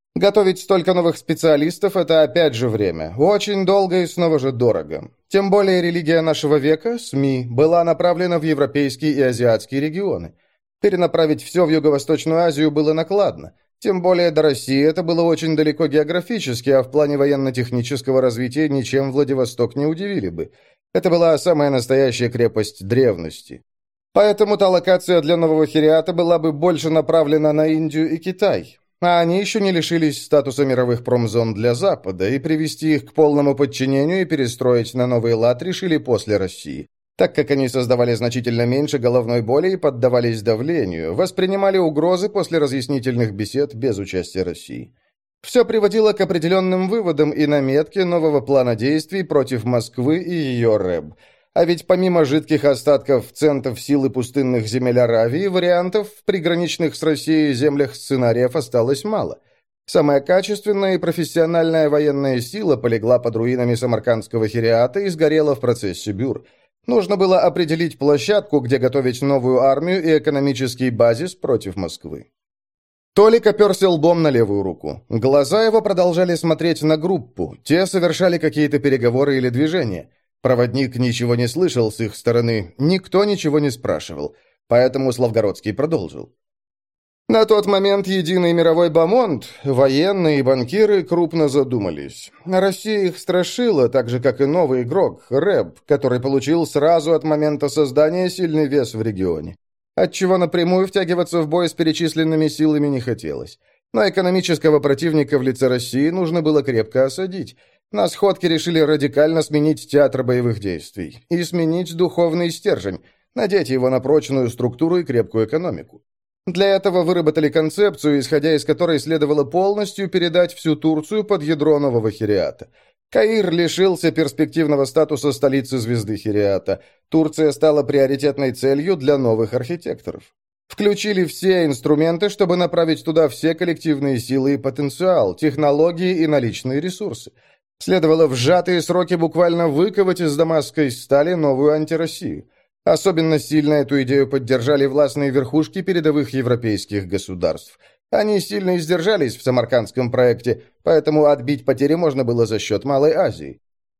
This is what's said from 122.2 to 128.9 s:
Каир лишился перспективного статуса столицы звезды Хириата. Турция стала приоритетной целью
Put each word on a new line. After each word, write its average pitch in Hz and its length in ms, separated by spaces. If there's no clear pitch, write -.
Каир 214 400
лишился 170 600
перспективного 151 760
статуса 151 440
столицы 131 460
звезды 110 400
Хириата. 98 640
Турция 156 420
стала 151 300
приоритетной 135 720
целью 143 440